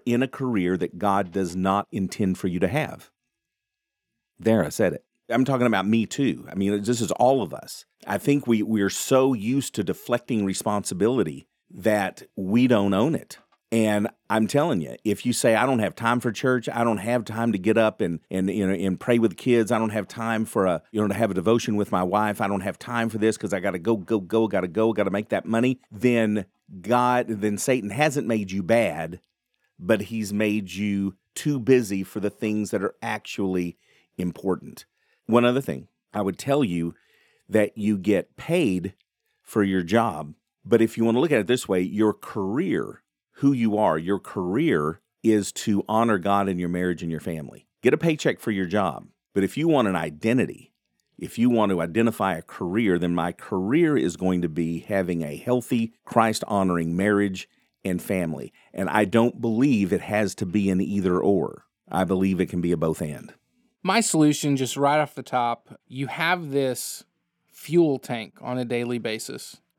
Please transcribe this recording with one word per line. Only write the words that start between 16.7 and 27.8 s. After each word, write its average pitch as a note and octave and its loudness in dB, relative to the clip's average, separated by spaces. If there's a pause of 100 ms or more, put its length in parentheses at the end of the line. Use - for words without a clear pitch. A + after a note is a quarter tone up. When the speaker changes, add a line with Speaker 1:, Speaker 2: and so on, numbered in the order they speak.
Speaker 1:
don't A2+ 2
have A#2 -2
time A#2 -2
to G2+ 0
get G#2+ 2
up A2 2
and, F2 -2 (100)
and, F#2+ 0
you G2 0
know, F#2+ 2
and F#2 -2
pray A#2+ 2
with A2 2
kids, A#2 2
I A2 2
don't A2 -2
have G#2+ -4
time A2+ -4
for G#2+ 0
a, E2+ 0 (120)
you G#2+ 0
know, G#2+ 2
to G2 -2
have G#2+ 0
a - -6
devotion A2 0
with G#2 -2
my F#2 0
wife, G#2 0
I G#2 0
don't G2 -2
have F#2+ -6
time A#2 -4
for A2 -6
this G#2+ 2
'cause G2 -8
I G2 0
gotta F2+ -2
go, A2 2
go, G2+ -2
go, A2 0
gotta F#2 -2
go, A2 2
gotta G2 0
make G2+ -4
that G2 -2
money," A#2+ 0 (100)
then A2 2 (380)
God, B2 2
then G#2 -2
Satan A#2 -2